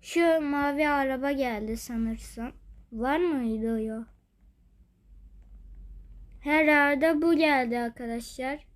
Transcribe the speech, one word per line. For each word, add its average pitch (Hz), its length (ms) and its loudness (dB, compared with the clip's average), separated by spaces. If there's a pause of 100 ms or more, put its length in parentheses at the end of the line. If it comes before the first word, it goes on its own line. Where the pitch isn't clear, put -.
Şu 330 400 2
mavi 285 480 0
araba 269 440 0
geldi 226 440 -4
sanırsam. 226 760 -8 (400)
Var 247 260 -2
mıydı 233 540 0
o 226 40 -2
ya? 220 300 -6 (2250)
Herhalde 294 840 4
bu 330 140 4
geldi 262 420 2
arkadaşlar. 240 960 -8